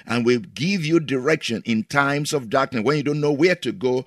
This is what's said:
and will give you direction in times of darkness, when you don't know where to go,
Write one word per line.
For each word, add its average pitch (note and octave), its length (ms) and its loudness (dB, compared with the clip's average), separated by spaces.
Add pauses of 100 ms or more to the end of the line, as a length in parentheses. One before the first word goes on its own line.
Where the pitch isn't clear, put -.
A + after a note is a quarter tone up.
and A#2 200 -2
will A#2+ 160 4
give E3+ 440 -4
you E3 140 4
direction C3 680 -2
in A2 200 0
times C#3+ 480 0
of B2 180 -4
darkness, C3+ 320 0
when D3 140 2
you C#3+ 60 -2
don't D3 180 -2
know D3 100 2
where E3 240 4
to A#2+ 160 -6
go, B2+ 360 -2